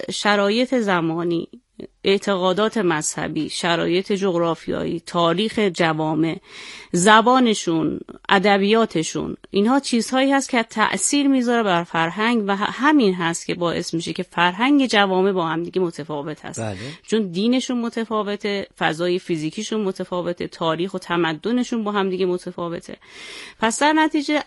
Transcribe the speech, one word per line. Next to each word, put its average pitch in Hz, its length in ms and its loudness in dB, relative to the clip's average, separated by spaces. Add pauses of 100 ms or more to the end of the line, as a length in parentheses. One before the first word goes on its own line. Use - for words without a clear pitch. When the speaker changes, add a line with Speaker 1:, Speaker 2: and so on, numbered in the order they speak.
(120)
Speaker 1:
شرایط 208 640 2
زمانی، 170 720 0 (560)
اعتقادات 196 760 2
مذهبی، 156 720 -2
شرایط 170 640 0
جغرافیایی، 170 920 -2
تاریخ 175 540 0
جوامع، 160 800 0 (540)
زبانشون، 208 1080 4 (300)
ادبیاتشون، 196 1080 2 (140)
اینها 226 280 2
چیزهایی 262 520 0
هست 277 180 0
که 233 140 0
تأثیر 226 640 0
می‌ذاره 240 360 2
بر 175 200 2
فرهنگ 208 640 0
و 196 80 0
ه-، 202 160 -2
همین 233 420 4
هست 165 320 -4
که 170 100 -4
باعث 170 380 -2
می‌شه 165 200 -4
که 180 100 -4
فرهنگ 233 640 2
جوامع 196 460 2
با 175 160 0
هم 165 160 -4
دیگه 180 180 -2
متفاوت 151 640 -6
هست. 131 140 -10
Speaker 2:
بله. 107 180 -6 (300)
Speaker 1:
چون 214 200 0
دینشون 240 540 0
متفاوته، 214 880 -4 (100)
فضای 175 420 0
فیزیکیشون 175 640 -4
متفاوته، 175 640 -4
تاریخ 165 460 -4
و 185 40 -4
تمدنشون 185 880 -2
با 202 80 -4
هم 196 180 0
دیگه 185 160 -2
متفاوته. 180 720 -6 (640)
پس 220 200 0
در 302 140 4
نتیجه 302 540 2